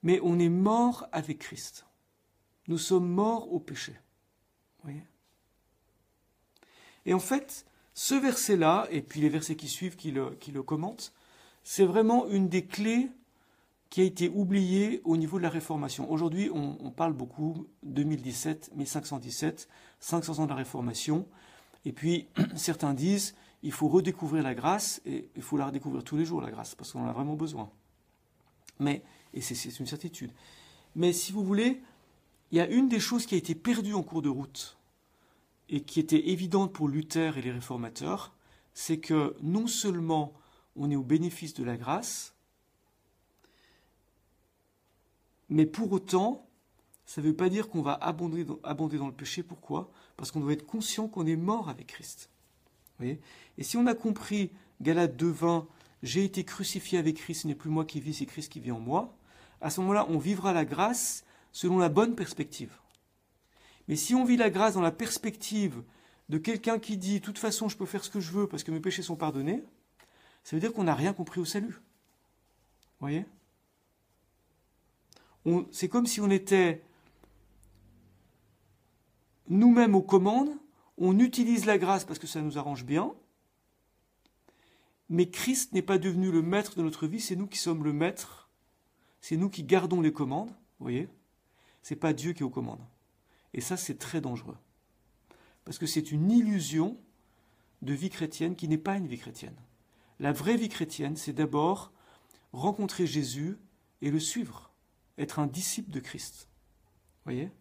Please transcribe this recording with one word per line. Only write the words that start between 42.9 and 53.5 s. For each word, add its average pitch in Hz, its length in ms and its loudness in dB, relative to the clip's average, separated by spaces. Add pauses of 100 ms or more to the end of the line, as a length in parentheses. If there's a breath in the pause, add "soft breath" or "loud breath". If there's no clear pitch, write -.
mais 151 180 6
pour 190 260 -2
autant, 190 560 0 (580)
ça - 160 -10
ne 147 60 2
veut 156 80 4
pas 180 140 4
dire 214 200 -2
qu'on 160 120 -2
va 143 120 0
abonder 165 500 -4
dans, 143 200 -8
abonder 147 340 -4
dans 139 100 -4
le 135 60 -8
péché. 143 280 -8
Pourquoi ? 165 500 -8 (260 soft breath)
Parce - 140 -10
qu'on 156 100 -2
doit 143 120 0
être 151 120 -6
conscient 220 420 -4
qu'on 185 180 -4
est 160 100 2
mort 185 340 -2
avec - 180 -12
Christ. - 420 -18 (680)
Vous 123 80 -8
voyez ? 143 160 -6 (360 loud breath)